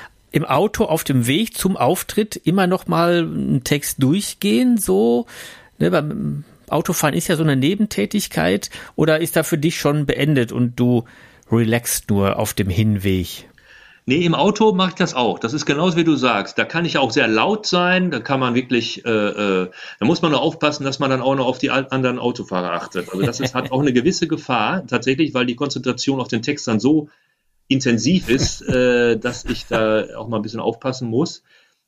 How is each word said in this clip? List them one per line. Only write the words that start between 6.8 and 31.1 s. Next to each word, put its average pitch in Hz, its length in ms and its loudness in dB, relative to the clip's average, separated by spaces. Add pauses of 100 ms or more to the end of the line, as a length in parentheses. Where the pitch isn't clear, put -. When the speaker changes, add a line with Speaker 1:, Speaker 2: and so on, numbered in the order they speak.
Speaker 1:
ist - 140 -2
ja 175 80 2
so 156 60 2
eine 147 140 4
Nebentätigkeit, 202 1120 0 (260)
oder 156 260 2
ist 165 160 -2
da 220 60 4
für - 140 -2
dich 156 240 0
schon 147 240 0
beendet 139 480 2
und 123 260 0
du 123 260 4 (460)
relaxst 117 600 0
nur 98 280 2
auf 107 140 -2
dem 95 160 0
Hinweg? 95 800 0 (600)
Speaker 2:
Nee, 151 160 2
im 165 100 2
Auto 202 380 4
mach 185 160 2
ich 165 60 -8
das - 180 -2
auch. 113 260 0
Das 113 140 -4
ist 147 140 -4
genauso, 160 320 0
wie 170 60 4
du 156 120 4
sagst. 117 400 0
Da 113 80 2
kann 165 220 -2
ich 160 100 -2
auch 135 140 2
sehr 120 180 2
laut 147 380 0
sein, 180 440 2
da 127 100 -4
kann 131 200 -2
man 123 140 0
wirklich, 120 500 -2
äh, 120 60 -2
äh, 101 600 0 (300)
da 101 60 0
muss 160 160 2
man 170 80 2
nur 135 100 2
aufpassen, 143 440 -2
dass 135 140 -4
man 139 120 0
dann 131 100 0
auch 131 140 2
noch 135 100 0
auf 127 140 0
die 127 120 -2
al-, 131 200 -2
anderen 127 280 0
Autofahrer 98 540 -4
achtet. 87 380 -6
Also 92 100 -4
das 117 180 -2
ist, 135 160 -4
hat - 160 -2
auch 131 120 0
eine 143 100 2
gewisse 151 340 2
Gefahr, 135 600 -2
tatsächlich, 127 480 -2
weil 123 100 0
die 123 120 -2
Konzentration 127 640 -4
auf 123 80 -8
den 117 120 -2
Text 147 280 -6
dann 110 120 0
so 147 300 2 (560)
intensiv 131 640 0
ist, - 320 -2
Speaker 3:
<laughs> - 80 -10
Speaker 2:
äh, 120 480 2
dass 120 260 -8
ich 123 220 -6
da 110 500 0
auch 110 120 -12
mal 117 80 -4
ein 107 60 -4
bisschen 110 180 -8
aufpassen 127 460 -4
muss. 127 360 -2 (440)